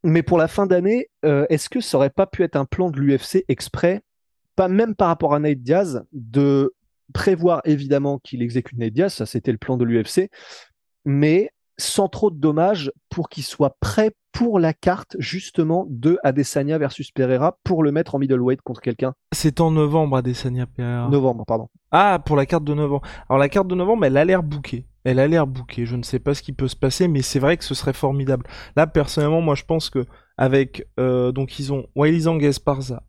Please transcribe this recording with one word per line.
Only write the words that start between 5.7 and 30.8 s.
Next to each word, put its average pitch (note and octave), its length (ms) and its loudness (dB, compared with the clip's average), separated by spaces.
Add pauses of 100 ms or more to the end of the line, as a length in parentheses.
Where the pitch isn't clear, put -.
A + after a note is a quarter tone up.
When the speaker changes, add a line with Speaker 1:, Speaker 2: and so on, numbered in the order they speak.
Speaker 1:
de C#3 600 0 (380)
prévoir F3 540 2
évidemment C#3+ 540 0
qu'il A#2+ 240 -8
exécute A#2 340 -4
Nate A2 160 -4
Diaz, F3 220 0
ça G#2+ 100 -6
c'était B2+ 260 -4
le A2+ 60 0
plan C3 200 -4
de B2 60 0
l'U A#2 200 0
F - 40 -6
C, F#3 220 -2 (760)
mais D3+ 440 2 (300)
sans - 280 0
trop G#3 220 0
de E3 80 -6
dommages D#3 540 0 (180)
pour E3+ 200 -6
qu'il - 120 -12
soit - 380 0
prêt G#3+ 320 0 (200)
pour A3+ 280 0
la D#3+ 140 2
carte - 440 -2
justement E3+ 720 -2
de C#3+ 340 2
Adesanya C#3+ 540 0
versus C#3+ 320 -4
Pereira C3 540 0
pour E3 180 0
le D3 100 2
mettre D#3+ 220 -2
en C#3 60 -2
middleweight C3 420 0
contre - 180 -10
quelqu'un ? C3 360 -6 (160)
Speaker 2:
C'est - 280 -2
en E3 120 4
novembre, D3+ 460 2
Adesanya B2+ 500 -4
Pereira. A#2+ 420 -6
Speaker 1:
Novembre, C3 380 0
pardon. A2+ 220 -2 (200)
Speaker 2:
Ah, F3+ 340 4
pour D3+ 120 0
la C#3 100 2
carte D#3+ 180 0
de D3 120 -2
novembre. C#3+ 260 -2 (260)
Alors C3 120 2
la C#3 100 4
carte G3 180 0
de F3+ 60 -4
novembre, F#3 320 2
elle C3 100 4
a C#3+ 80 6
l'air F3+ 200 2
bookée. C#3+ 420 -8 (180)
Elle B2+ 160 2
a C#3 80 4
l'air D#3 200 4
bookée. B2 400 -8
Je A#2+ 80 -6
ne A#2+ 80 -6
sais B2+ 160 -4
pas C#3 160 -2
ce - 80 -14
qui C#3 100 -10
peut C3+ 140 -4
se - 80 -6
passer, C#3+ 320 0
mais C#3+ 160 0
c'est - 160 -2
vrai D3+ 180 2
que - 60 -12
ce - 100 -8
serait C3+ 200 -4
formidable. C3+ 520 -2 (300)
Là, D#3 100 6
personnellement, D#3 560 0
moi, D3+ 140 2
je - 80 -10
pense D#3+ 260 -4
que B2+ 160 -4 (320)
avec, C3+ 500 0 (120)